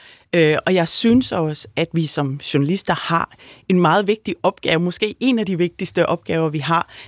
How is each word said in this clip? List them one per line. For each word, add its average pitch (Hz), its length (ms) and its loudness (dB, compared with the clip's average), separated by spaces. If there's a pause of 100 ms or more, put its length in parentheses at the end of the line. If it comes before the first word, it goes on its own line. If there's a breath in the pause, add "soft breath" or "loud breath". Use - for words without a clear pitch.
(340 soft breath)
Øh, 156 220 4 (100)
og 190 80 2
jeg 170 140 2
synes 240 440 2
også, 156 440 -4
at 165 160 -2
vi 165 140 0
som 143 340 -4 (140)
journalister 160 400 0
har - 360 -2 (380 loud breath)
en 180 120 4
meget 175 260 4
vigtig 208 360 -4
opgave, 170 360 0
måske 175 420 -4
en 247 180 2
af 208 80 -2
de 185 120 -4
vigtigste 175 500 -2
opgaver, 165 400 -2
vi 151 100 -6
har, 165 300 0 (200 loud breath)